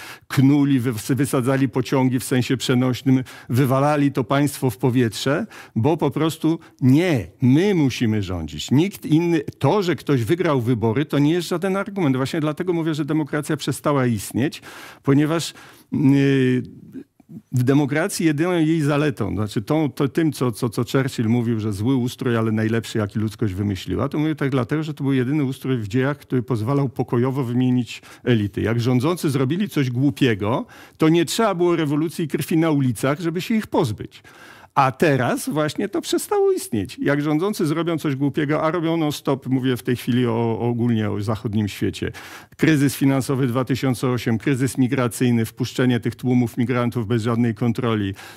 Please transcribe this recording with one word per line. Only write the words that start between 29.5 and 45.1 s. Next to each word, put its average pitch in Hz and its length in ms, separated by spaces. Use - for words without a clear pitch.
coś 139 220
głupiego, 123 760
to 160 100
nie 170 160
trzeba 220 300
było 175 220
rewolucji 156 520
krwi 165 280
na 160 140
ulicach, 135 500
żeby 165 200
się 226 140
ich 214 120
pozbyć. 127 560
A 131 180
teraz 147 560
właśnie 151 400
to 339 120
przestało 392 520
istnieć. - 460
Jak 143 240
rządzący 160 440
zrobią 165 320
coś 139 180
głupiego, 143 460
a 160 80
robią 165 260
non-stop, 143 500
mówię 127 300
w - 60
tej 123 140
chwili 123 300
o, 117 340
ogólnie 117 500
o 101 100
zachodnim 107 480
świecie. - 440
Kryzys 143 400
finansowy 135 500
dwa 127 180
tysiące 127 440
osiem, 120 300
kryzys 131 400
migracyjny, 123 680